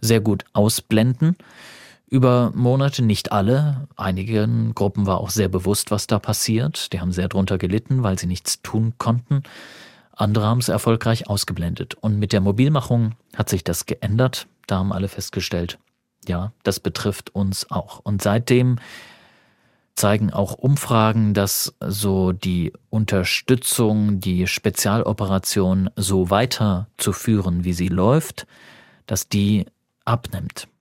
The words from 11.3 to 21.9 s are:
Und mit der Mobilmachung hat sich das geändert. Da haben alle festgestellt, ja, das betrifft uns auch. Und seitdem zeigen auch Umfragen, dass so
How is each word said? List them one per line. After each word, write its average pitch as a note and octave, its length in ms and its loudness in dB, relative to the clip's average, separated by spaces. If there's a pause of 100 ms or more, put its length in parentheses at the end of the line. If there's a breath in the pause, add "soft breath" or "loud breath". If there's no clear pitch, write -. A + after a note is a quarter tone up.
Und G#2+ 240 0
mit G#2 120 0
der G2+ 100 2
Mobilmachung A#2 760 2 (200)
hat - 140 -4
sich F#2 140 -2
das - 240 -4
geändert. - 600 -2 (200)
Da G2 100 0
haben F#2+ 160 0
alle F#2+ 140 -2
festgestellt, F2 720 -6 (480)
ja, F#2 260 -4 (100)
das - 160 -2
betrifft - 540 -6
uns F#2+ 380 -4
auch. - 280 -8
Und G2+ 220 -4
seitdem A#2+ 560 2 (1160 loud breath)
zeigen G#2+ 360 2
auch G2 220 -2
Umfragen, A2 800 2
dass G2 460 0
so G2 540 0